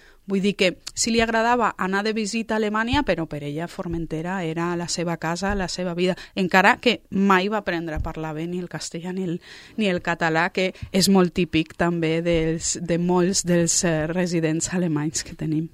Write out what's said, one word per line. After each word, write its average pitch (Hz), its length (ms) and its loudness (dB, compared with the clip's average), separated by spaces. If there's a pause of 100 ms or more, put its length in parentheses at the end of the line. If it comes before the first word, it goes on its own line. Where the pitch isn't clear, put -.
(280)
Vull 196 120 0
dir 196 160 2
que 190 120 4 (260)
si - 160 -2
li 233 100 2
agradava 226 520 2 (100)
anar 196 240 0
de 220 80 0
visita 220 400 -4
a 214 40 0
Alemanya, 220 460 0
però 165 240 0
per 147 160 -8
ella 147 240 -6
Formentera 170 760 -6
era 170 320 0
la 170 100 -4
seva 170 300 -2
casa, 170 380 -2
la 185 120 -2
seva 180 280 -4
vida, 180 180 2 (220)
encara 190 440 4
que - 300 0
mai 190 400 2
va 214 80 -2
aprendre 170 380 -4
a 156 40 -4
parlar 160 360 -6
bé 160 120 -6
ni 180 140 -4
el 175 80 -10
castellà 165 440 -8
ni 190 120 -4
el, 170 160 -4 (360)
ni 214 120 0
el 180 140 0
català, 170 500 0
que 190 220 0 (160)
és 190 180 4
molt 185 240 6
típic 160 420 0
també 165 460 0
dels, 165 640 0
de 170 140 0
molts 180 440 2
dels, 170 400 2
eh, 160 240 2
residents 165 640 0
alemanys 160 540 -2
que - 100 -14
tenim. 160 380 -2